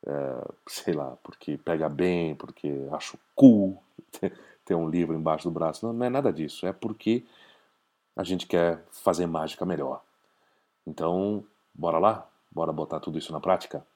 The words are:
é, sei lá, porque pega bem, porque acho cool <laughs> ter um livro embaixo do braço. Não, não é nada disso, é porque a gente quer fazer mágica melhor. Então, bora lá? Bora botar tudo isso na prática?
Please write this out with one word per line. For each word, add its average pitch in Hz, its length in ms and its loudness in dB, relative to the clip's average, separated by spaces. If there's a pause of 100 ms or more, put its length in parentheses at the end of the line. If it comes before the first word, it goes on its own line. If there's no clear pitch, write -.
é, 67 420 -6 (200)
sei - 260 -4
lá, 67 300 -6
porque - 340 -10
pega 78 320 -2
bem, 85 460 0
porque 69 560 -8
acho - 260 -10 (160)
cool 104 480 10 (400)
<laughs> - 420 -8
ter 92 120 0
um 82 120 0
livro 82 280 0
embaixo 80 300 0
do 87 60 -2
braço. 80 360 -4
Não, 117 60 -4
não 120 120 -2
é 123 40 0
nada 127 220 0
disso, 78 360 -6
é 95 60 -4
porque 113 520 -2 (880)
a 95 80 -4
gente 90 220 -4
quer 85 460 0
fazer 87 340 0
mágica 80 400 -6
melhor. 73 380 -6 (840)
Então, 92 580 -2 (300)
bora 80 240 0
lá? 104 320 2 (220)
Bora 82 200 -2
botar 78 280 -4
tudo 80 180 -8
isso 80 160 -10
na 76 80 -6
prática? 87 440 -2 (100)